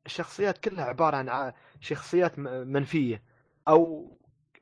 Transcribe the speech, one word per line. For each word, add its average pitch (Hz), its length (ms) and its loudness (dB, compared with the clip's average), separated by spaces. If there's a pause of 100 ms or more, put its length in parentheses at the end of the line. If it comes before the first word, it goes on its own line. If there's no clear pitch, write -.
الشخصيات 185 520 -4
كلها 190 280 -6
عبارة 143 320 0
عن 131 120 -6
ع-، 127 240 -4 (260)
شخصيات 170 600 0
م-، 127 280 -8
منفية، 135 560 0 (440)
أو، 165 440 4 (500)